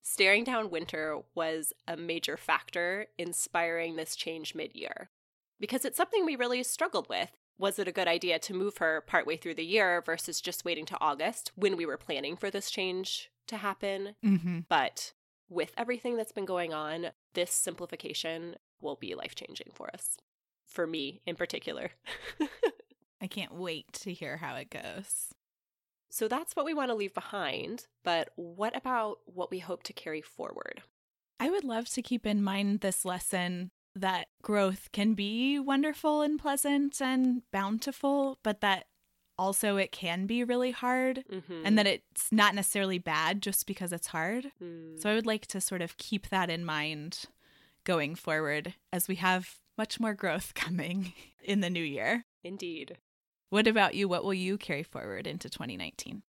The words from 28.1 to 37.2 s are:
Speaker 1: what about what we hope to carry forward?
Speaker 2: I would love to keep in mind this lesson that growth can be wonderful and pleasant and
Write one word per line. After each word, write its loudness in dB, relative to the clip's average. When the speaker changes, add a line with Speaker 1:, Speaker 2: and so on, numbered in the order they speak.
Speaker 1:
what -4
about -2
what -6
we -4
hope -6
to -10
carry -8
forward? -10
Speaker 2:
I 2
would 2
love -2
to -2
keep -2
in 4
mind 2
this 2
lesson -2
that 0
growth 2
can 4
be 2
wonderful 4
and 2
pleasant 2
and 4